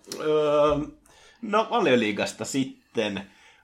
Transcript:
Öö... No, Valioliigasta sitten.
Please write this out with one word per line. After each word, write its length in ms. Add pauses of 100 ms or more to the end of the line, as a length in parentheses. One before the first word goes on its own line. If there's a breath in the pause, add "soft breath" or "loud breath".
(200)
Öö... 560 (640 soft breath)
No, 280
Valioliigasta 720
sitten. 840 (340 soft breath)